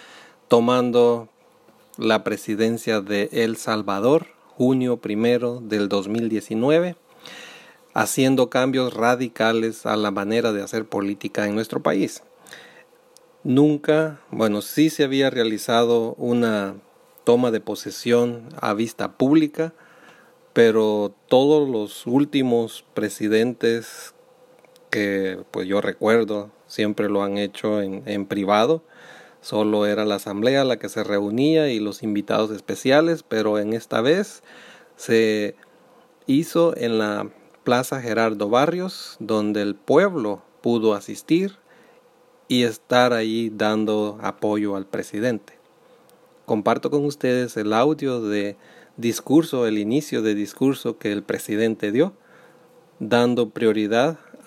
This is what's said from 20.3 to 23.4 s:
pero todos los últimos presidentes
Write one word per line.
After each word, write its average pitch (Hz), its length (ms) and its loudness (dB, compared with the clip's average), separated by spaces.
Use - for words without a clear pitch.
pero 107 600 4
todos 143 400 4
los 107 400 -6
últimos 127 840 0
presidentes 113 1200 -2